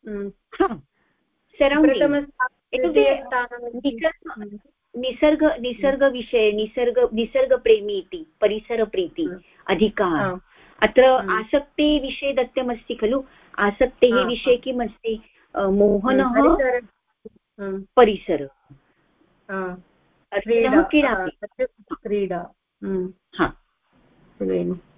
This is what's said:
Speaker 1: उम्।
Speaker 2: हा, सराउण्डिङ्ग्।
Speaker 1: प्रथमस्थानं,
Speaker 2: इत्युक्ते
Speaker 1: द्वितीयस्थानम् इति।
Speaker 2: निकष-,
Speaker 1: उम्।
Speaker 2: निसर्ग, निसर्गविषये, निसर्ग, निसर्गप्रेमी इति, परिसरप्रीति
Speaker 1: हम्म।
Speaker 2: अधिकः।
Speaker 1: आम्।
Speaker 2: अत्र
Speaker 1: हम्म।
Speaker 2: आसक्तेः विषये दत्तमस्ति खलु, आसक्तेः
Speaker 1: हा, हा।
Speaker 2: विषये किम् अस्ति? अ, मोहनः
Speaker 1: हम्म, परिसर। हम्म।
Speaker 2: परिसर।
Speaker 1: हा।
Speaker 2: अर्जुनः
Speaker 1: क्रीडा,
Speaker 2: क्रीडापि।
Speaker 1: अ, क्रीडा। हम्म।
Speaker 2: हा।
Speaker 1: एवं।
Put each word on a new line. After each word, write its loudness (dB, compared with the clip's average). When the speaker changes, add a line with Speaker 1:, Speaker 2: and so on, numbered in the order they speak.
Speaker 1:
उम्। -10
Speaker 2:
हा, -6
सराउण्डिङ्ग्। 4
Speaker 1:
प्रथमस्थानं, -2
Speaker 2:
इत्युक्ते -4
Speaker 1:
द्वितीयस्थानम् 0
इति। -10
Speaker 2:
निकष-, -6
Speaker 1:
उम्। -16
Speaker 2:
निसर्ग, 0
निसर्गविषये, 0
निसर्ग, -2
निसर्गप्रेमी 2
इति, -8
परिसरप्रीति -2
Speaker 1:
हम्म। -8
Speaker 2:
अधिकः। 0
Speaker 1:
आम्। -2
Speaker 2:
अत्र 6
Speaker 1:
हम्म। 4
Speaker 2:
आसक्तेः 0
विषये -6
दत्तमस्ति -4
खलु, -2
आसक्तेः 2
Speaker 1:
हा, 2
हा। 0
Speaker 2:
विषये 0
किम् -6
अस्ति? -8
अ, -2
मोहनः 2
Speaker 1:
हम्म, 4
परिसर। -2
हम्म। -8
Speaker 2:
परिसर। 2
Speaker 1:
हा। -8
Speaker 2:
अर्जुनः 2
Speaker 1:
क्रीडा, -
Speaker 2:
क्रीडापि। -2
Speaker 1:
अ, -10
क्रीडा। -6
हम्म। -6
Speaker 2:
हा। -4
Speaker 1:
एवं। -4